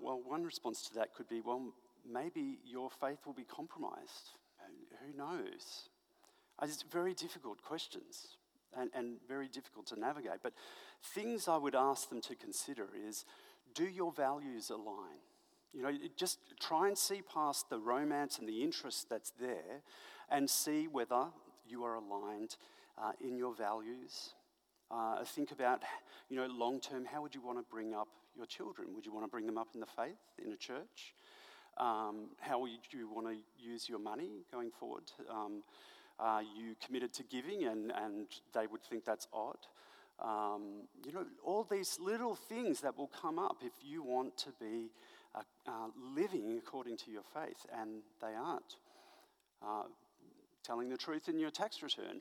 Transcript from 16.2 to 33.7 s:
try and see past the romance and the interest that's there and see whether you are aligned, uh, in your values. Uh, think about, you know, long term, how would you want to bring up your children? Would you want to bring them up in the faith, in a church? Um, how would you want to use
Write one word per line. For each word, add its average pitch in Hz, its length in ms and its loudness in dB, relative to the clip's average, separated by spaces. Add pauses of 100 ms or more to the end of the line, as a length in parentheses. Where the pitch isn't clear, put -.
try 170 280 6
and 202 80 4
see 202 240 4
past 151 480 2
the 120 100 2
romance 143 600 4
and 113 100 -4
the 110 140 2
interest 147 480 0
that's 110 280 -2
there 117 440 -2 (480)
and 139 180 6
see 151 400 6
whether 127 380 6 (400)
you 120 180 -6
are 117 120 2
aligned, 104 600 -2 (420)
uh, 110 220 0
in 127 160 0
your 123 180 0
values. 110 800 -2 (560)
Uh, 113 340 2
think 143 260 0
about, 127 320 6 (460)
you 135 80 -2
know, 131 100 4
long 127 340 2
term, 127 240 -4
how 147 180 -4
would 147 120 -6
you 139 60 -6
want 123 180 -2
to 120 120 -2
bring 110 240 -2
up 107 140 2 (280)
your 120 100 -6
children? 101 480 -6
Would 107 120 -8
you 107 60 -8
want 107 120 -2
to 104 60 -4
bring 113 160 -2
them 113 120 2
up 113 160 0
in 120 60 -6
the 107 60 -6
faith, 143 340 -4 (240)
in 107 80 -4
a 101 40 -6
church? - 580 -8 (640)
Um, 107 500 2 (120)
how 131 200 2
would 127 100 0 (200)
you 117 200 -6
want 113 160 -2
to 113 100 0 (220)
use 117 300 -6